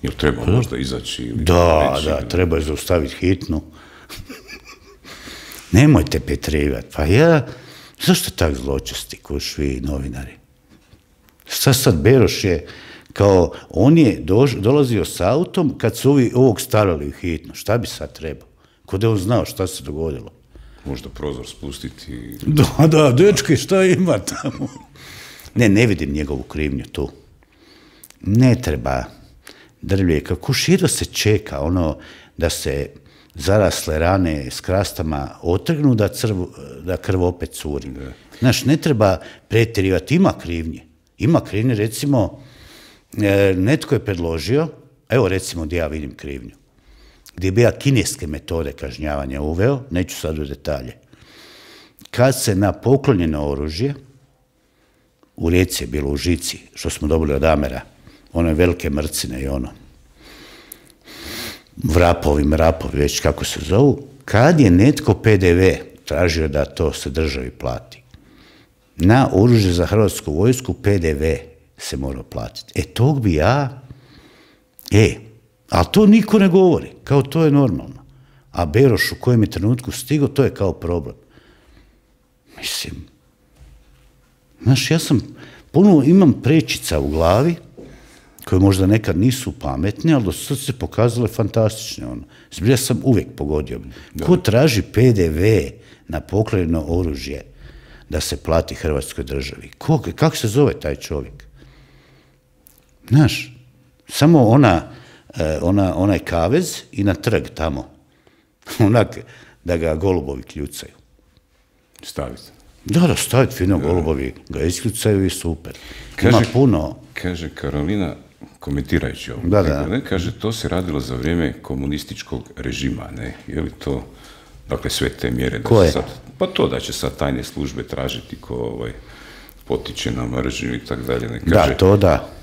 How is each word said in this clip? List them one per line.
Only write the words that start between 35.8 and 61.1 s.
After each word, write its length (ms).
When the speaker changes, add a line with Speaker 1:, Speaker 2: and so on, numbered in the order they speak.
Speaker 2:
da 140
crv-, 380
da 160
krv 260
opet 300
curi. 360
Speaker 1:
Da. 240
Speaker 2:
Znaš, 260
ne 120
treba 420
pretjerivati, 680
ima 200
krivnje. 480
Ima 220
krivnje, 340
recimo, 680
e, 420
netko 380
je 100
predložio, 640
evo 200
recimo 360
gdje 120
ja 100
vidim 300
krivnju, 380
gdje 160
bi 80
ja 120
kineske 540
metode 460
kažnjavanja 680
uveo, 380
neću 260
sad 220
u 60
detalje. 480
Kad 320
se 120
na 180
poklonjeno 760
oružje, 480
u 140
Rijeci 340
je 40
bilo 220
u 60
žici, 420
što 160
smo 180
dobili 260
od 100
Amera, 360
one 220
velike 360
mrcine 520
i 60
ono, 200